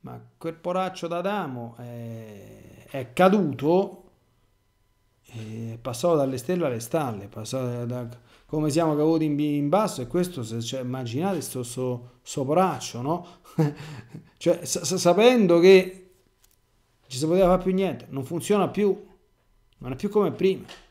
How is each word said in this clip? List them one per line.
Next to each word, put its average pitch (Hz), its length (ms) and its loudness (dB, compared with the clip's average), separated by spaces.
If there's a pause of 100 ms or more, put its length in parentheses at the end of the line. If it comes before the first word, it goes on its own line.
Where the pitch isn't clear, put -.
Ma 117 200 -16 (160)
quel 165 180 -10
poraccio 180 520 -6
d'Adamo 165 680 -6
è, 113 1120 -16
è 131 220 -10
caduto, 180 960 2 (1120)
è 113 580 -12
passato 156 360 0
dalle 135 200 0
stelle 175 300 -2
alle 120 140 -2
stalle, 117 440 -4
è 104 40 -16
passato 120 580 -6
da, 123 160 -6
da, 120 160 -12 (280)
come 151 240 -2
siamo 156 260 2
caduti 156 300 2
in, 147 120 -2
in 147 300 0
basso, 185 340 0
e 120 60 -8
questo, 175 340 -4
se, 113 180 -6
cioè, 120 200 -8
immaginate 131 600 -4
sto, 127 220 -8
sto, 123 600 -6
sto - 220 -6
poraccio, 151 560 -2
no? 160 260 -4 (280)
<laughs> 151 180 2 (640)
Cioè, 175 280 0
sa-, 170 200 -6
sa-, 175 140 -2
sapendo 180 600 6
che 185 500 8 (960)
ci 127 120 -10
si 151 80 -2
poteva 180 200 4
fare 180 160 4
più 185 100 0
niente, 185 380 -2
non 135 140 -6
funziona 175 440 0
più, 196 380 0 (720)
non 127 140 -10
è - 20 -6
più 202 140 -6
come 202 240 2
prima. 185 340 0 (240)